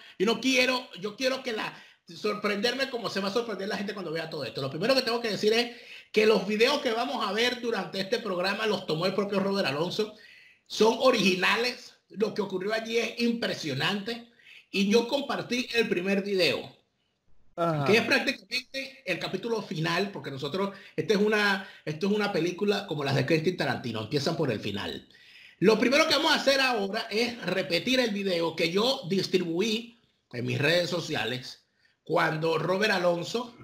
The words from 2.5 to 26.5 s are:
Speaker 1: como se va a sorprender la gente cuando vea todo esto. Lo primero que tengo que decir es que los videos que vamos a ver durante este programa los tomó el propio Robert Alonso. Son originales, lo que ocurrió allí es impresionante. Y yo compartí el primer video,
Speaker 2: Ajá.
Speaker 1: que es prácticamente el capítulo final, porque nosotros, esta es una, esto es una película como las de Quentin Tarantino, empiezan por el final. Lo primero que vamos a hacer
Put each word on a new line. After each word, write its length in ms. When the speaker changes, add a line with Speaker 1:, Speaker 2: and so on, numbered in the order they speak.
Speaker 1:
como 220
se 100
va 80
a 40
sorprender 360
la 80
gente 160
cuando 200
vea 180
todo 140
esto. 180
Lo 80
primero 240
que 80
tengo 180
que 100
decir 220
es 240
que 140
los 220
videos 340
que 120
vamos 340
a 60
ver 280
durante 400
este 180
programa 480
los 200
tomó 200
el 80
propio 260
Robert 280
Alonso. 460
Son 340
originales, 960
lo 240
que 100
ocurrió 300
allí 240
es 240
impresionante. 1080
Y 200
yo 180
compartí 680
el 140
primer 340
video, 520
Speaker 2:
Ajá. 300
Speaker 1:
que 120
es 60
prácticamente 1000
el 120
capítulo 440
final, 480
porque 200
nosotros, 460
esta 180
es 60
una, 460
esto 200
es 60
una 200
película 540
como 180
las 120
de 100
Quentin 300
Tarantino, 460
empiezan 340
por 140
el 100
final. 480
Lo 200
primero 280
que 100
vamos 160
a 40
hacer 240